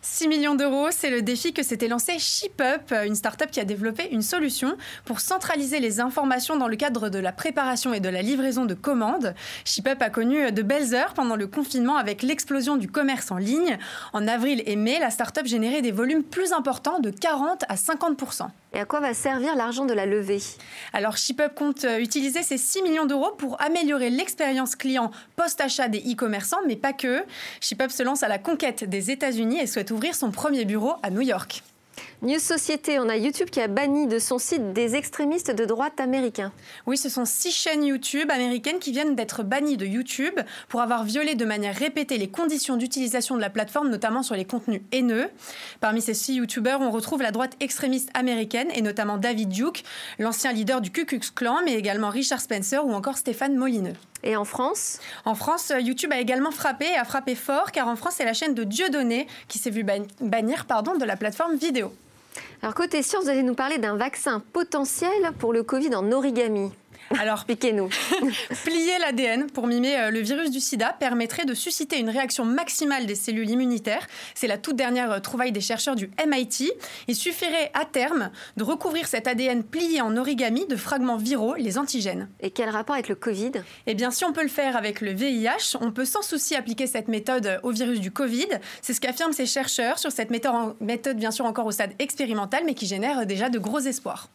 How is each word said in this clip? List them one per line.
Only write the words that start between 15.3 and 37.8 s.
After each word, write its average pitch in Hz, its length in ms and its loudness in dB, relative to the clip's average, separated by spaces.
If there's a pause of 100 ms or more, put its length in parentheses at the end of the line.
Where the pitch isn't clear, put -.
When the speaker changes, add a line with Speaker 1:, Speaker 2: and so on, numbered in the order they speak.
Speaker 1:
générait 240 360 2
des 233 100 2
volumes 254 300 2
plus 359 300 0
importants 302 480 0
de 220 100 2
quarante 302 580 0
à 196 80 -2
cinquante 320 400 0
pour 269 160 -6
cent. - 180 -6 (240)
Speaker 2:
Et - 60 0
à 208 40 -2
quoi 294 160 0
va 254 140 0
servir 269 400 0
l'argent 240 320 0
de 240 80 2
la 202 100 2
levée ? 202 380 0 (500)
Speaker 1:
Alors, 214 240 0
ShipUp 294 380 0
compte, 285 300 0
euh, 226 140 2
utiliser 269 440 0
ces 269 160 0
six 381 240 0
millions 320 240 2
d'euros 277 320 2
pour 262 240 -4
améliorer 294 480 2
l'expérience 269 640 0
client 254 380 0 (240)
post-achat 285 500 0
des 214 140 0
e-commerçants, 220 680 -2
mais 233 100 2
pas 277 160 0
que. 269 300 0 (380)
ShipUp 254 320 -2
se - 100 -2
lance 262 220 2
à 214 40 0
la 202 100 0
conquête 277 440 -2
des 196 300 -2
États-Unis 262 480 0
et 247 80 0
souhaite 202 240 -2
ouvrir 262 240 -2
son 220 160 0
premier 277 320 0
bureau 214 300 0 (100)
à 202 60 -2
New 196 100 0
York. 226 420 -2 (600)
Speaker 2:
News 277 180 2
Société, 302 580 0
on 240 100 4
a 220 80 2
YouTube 285 340 0
qui 269 100 2
a 226 80 2
banni 285 380 2
de 226 120 2
son 247 200 0
site 240 340 0
des 233 240 2
extrémistes 294 540 0
de 226 140 2
droite 262 360 0
américains. 254 520 0 (340)
Speaker 1:
Oui, 254 100 2
ce 277 120 -2
sont 247 180 -2
six - 260 0
chaînes 302 320 2